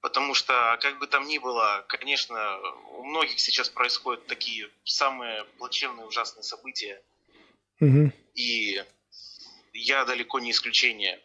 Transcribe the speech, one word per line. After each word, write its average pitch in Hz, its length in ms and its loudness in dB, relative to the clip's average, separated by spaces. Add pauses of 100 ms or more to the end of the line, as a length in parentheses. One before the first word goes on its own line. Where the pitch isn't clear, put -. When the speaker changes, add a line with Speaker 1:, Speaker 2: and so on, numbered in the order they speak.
Speaker 1:
потому 139 340 0
что, 117 460 4
как 139 200 -2
бы 143 60 -4
там 139 220 2
ни 151 100 -2
было, 113 500 2
конечно, 131 480 -2 (640)
у 123 60 -12
многих 151 340 0
сейчас - 300 2
происходят 123 580 -2
такие 113 420 -6 (160)
самые 123 600 -2 (140)
плачевные, 120 480 -6
ужасные 110 380 -6
события. 101 580 -10 (800)
Speaker 2:
Мгм. 143 320 8 (220)
Speaker 1:
И 110 480 -2 (920)
я 127 320 0
далеко 123 340 -2
не 120 100 -6
исключение. 110 760 0